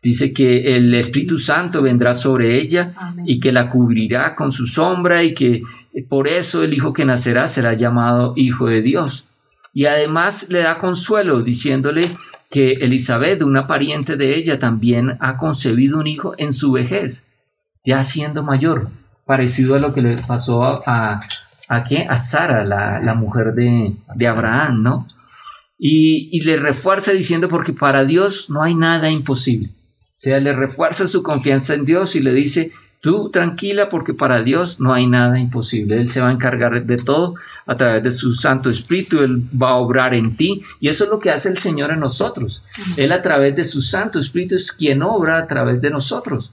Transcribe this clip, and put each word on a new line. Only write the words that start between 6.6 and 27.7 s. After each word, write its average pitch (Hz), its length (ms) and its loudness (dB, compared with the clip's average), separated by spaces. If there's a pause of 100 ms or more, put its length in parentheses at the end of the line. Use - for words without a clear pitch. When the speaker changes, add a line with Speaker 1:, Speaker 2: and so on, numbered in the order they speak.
Speaker 1:
el 156 120 0
hijo 127 180 -2
que 143 140 0
nacerá 123 420 0
será 117 240 0
llamado 120 640 2
Hijo 127 300 2
de 113 160 2
Dios. 151 420 -2 (480)
Y 143 140 0
además 160 640 0
le 180 80 0
da 165 200 2
consuelo 180 640 0
diciéndole 139 720 0 (360)
que 131 220 4
Elizabeth, 131 720 0
una 135 240 2
pariente 147 500 -2
de 139 200 0
ella, 160 220 -2
también 120 600 0
ha 131 180 -2
concebido 135 600 0
un 151 80 -2
hijo 151 300 -6
en 147 160 -4
su 139 200 0
vejez, 127 520 -2 (580)
ya 135 220 2
siendo 147 380 -4
mayor, 143 480 0 (340)
parecido 131 500 2
a 139 40 4
lo 143 160 0
que 139 80 0
le 117 140 2
pasó 120 460 -2
a, 131 240 0
a, 110 340 0 (480)
¿a 123 160 0
qué? 160 240 -2
A 131 80 0
Sara, 131 480 0
la, 101 360 -2
la 113 140 0
mujer 110 400 0
de, 120 420 2 (180)
de 120 140 0
Abraham, 113 540 0
¿no? 123 260 0 (680)
Y, 156 540 2
y 165 120 -2
le 160 140 2
refuerza 165 560 0
diciendo, 175 360 0
"Porque 165 240 -2